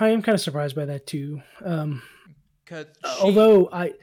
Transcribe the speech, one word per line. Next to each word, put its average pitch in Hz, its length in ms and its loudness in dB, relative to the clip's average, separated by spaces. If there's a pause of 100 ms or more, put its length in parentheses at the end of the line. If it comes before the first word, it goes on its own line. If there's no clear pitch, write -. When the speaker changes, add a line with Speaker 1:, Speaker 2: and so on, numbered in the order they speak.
Speaker 1:
I 220 100 2
am 226 120 -2
kinda 214 160 0
surprised 147 380 -6
by 151 100 -6
that 139 200 -10
too. 147 360 -10 (220)
Um, 156 380 -6 (640)
Speaker 2:
'Cause 156 200 -16 (160)
Speaker 1:
uh, - 140 -8
Speaker 2:
she 202 60 -2
Speaker 1:
although 208 500 6
I, 175 300 -6